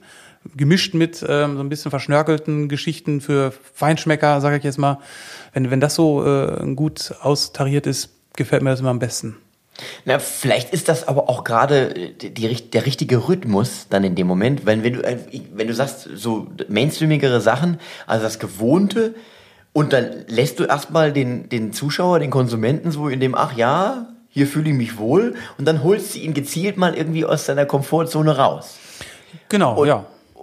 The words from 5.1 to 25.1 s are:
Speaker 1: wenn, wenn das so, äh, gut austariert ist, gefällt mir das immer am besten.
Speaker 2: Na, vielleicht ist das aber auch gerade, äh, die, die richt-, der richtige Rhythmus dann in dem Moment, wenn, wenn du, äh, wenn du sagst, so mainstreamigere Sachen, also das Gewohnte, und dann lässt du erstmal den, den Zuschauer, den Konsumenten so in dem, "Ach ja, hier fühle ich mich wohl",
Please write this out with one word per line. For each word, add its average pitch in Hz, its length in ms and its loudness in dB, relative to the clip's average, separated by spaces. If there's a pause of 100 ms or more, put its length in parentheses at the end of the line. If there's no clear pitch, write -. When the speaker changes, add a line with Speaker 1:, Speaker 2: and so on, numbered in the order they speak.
Speaker 1:
wenn, 131 180 0
wenn 131 80 2
das 147 160 2
so, 151 280 4
äh, 139 520 0
gut 151 480 -4
austariert 143 640 0
ist, - 240 -4 (240)
gefällt 139 260 0
mir 135 80 0
das 127 120 0
immer 131 100 0
am 123 80 -2
besten. 117 380 -6 (680)
Speaker 2:
Na, 139 140 2
vielleicht - 520 -2
ist - 160 -4
das 156 200 2
aber 139 220 0
auch 113 140 -2
gerade, 131 520 2
äh, 90 180 -8
die, 95 180 -14
die 113 140 -4
richt-, 117 300 -2
der 113 100 2
richtige 127 420 0
Rhythmus 127 600 0
dann 98 140 2
in 95 100 2
dem 90 140 0
Moment, 117 400 0
wenn, 107 160 2
wenn 120 100 0
du, 127 100 -4
äh, 120 140 -2 (380)
wenn 110 120 -4
du 117 60 -4
sagst, 131 400 -4
so 107 320 -4 (240)
mainstreamigere 139 720 2
Sachen, 139 380 2 (260)
also 110 180 0
das 110 160 -4
Gewohnte, 175 760 2 (600)
und 151 160 2
dann 127 200 2 (160)
lässt 113 320 -2
du 175 60 0
erstmal 151 460 2
den, 123 380 -2
den 110 240 -4
Zuschauer, 170 460 2
den 147 100 -4
Konsumenten 127 600 0
so 147 160 -4
in 135 120 -2
dem, 131 140 0
"Ach - 240 0
ja, 185 520 0 (200)
hier 139 160 0
fühle 156 240 -2
ich 143 60 2
mich 113 240 -2
wohl", 160 340 2 (240)